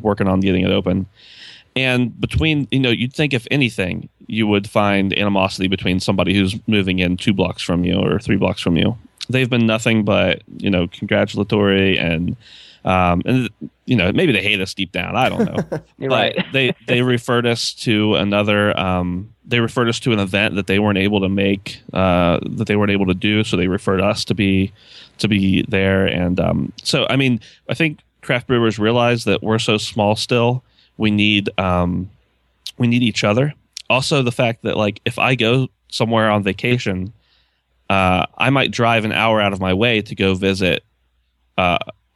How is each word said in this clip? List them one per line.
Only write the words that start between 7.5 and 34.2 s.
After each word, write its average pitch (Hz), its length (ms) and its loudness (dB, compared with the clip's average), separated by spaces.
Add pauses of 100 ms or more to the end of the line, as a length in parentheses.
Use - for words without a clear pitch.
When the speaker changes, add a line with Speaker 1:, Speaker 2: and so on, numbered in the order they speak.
Speaker 1:
from 87 220 -2
you 90 140 0
or 98 220 0
three - 160 -2
blocks 95 260 -2
from 87 140 0
you. 92 200 0 (320)
They've 127 220 0
been 117 160 2
nothing 110 380 0
but, 92 380 0 (160)
you 98 120 -4
know, 90 160 2
congratulatory 101 1120 0
and, 82 380 -2 (480)
um, 90 400 2
and, 123 260 -2 (360)
you 127 100 0
know, 95 160 2
maybe 151 200 2
they 95 100 2
hate 101 180 0
us 92 120 -6
deep 90 200 -6
down. 90 240 -4
I 123 120 2
don't 92 180 -2
know. - 420 -6
Speaker 2:
<laughs> - 100 -20
You're 135 120 -4
Speaker 1:
But - 260 0
Speaker 2:
right. 180 160 -4
Speaker 1:
they, 131 220 0 (120)
they 123 160 0
referred 120 420 0
us 120 300 -2
to 107 400 0
another, 104 640 2
um, 90 520 -2 (140)
they 120 160 -2
referred 117 280 -2
us 117 120 -2
to 123 120 0
an 107 80 2
event 98 340 0
that 95 140 -4
they 95 100 2
weren't 104 200 2
able 101 220 2
to 95 80 2
make, 98 520 -2 (120)
uh, 87 460 2 (120)
that - 180 -4
they 104 80 2
weren't 101 160 0
able 98 140 0
to 92 80 2
do. 107 280 0
So - 140 -4
they 90 120 0
referred 95 320 -2
us 101 260 0
to 107 80 -2
be, 95 380 0 (460)
to - 100 -2
be 190 400 2
there. 95 380 2
And, 87 320 -2
um, 85 340 -2 (100)
so, - 280 0
I 123 60 0
mean, 127 240 0 (280)
I - 60 -2
think 160 240 -2 (240)
craft 123 240 -2
brewers 117 320 2
realize 120 460 2
that - 180 0
we're 110 160 0
so 110 180 0
small 107 400 0
still. 123 460 0 (340)
We 107 140 2
need, 104 480 2
um, 90 500 0 (720)
we 123 80 0
need 120 160 2
each 113 220 0
other. 123 280 2 (380)
Also, 135 320 0